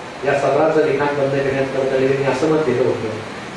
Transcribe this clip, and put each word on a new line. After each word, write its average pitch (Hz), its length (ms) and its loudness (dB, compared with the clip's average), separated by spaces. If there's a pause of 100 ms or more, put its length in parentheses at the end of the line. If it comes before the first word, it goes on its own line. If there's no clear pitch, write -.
(260)
या - 140 2
सदराचं 151 520 2
लिखाण 139 160 0
बंद 139 240 0
करण्यात 135 540 0
दळवींनी 135 380 2
असं 139 240 0
मत 156 180 2
दिलं 127 180 0
होतं, 123 260 -2 (480)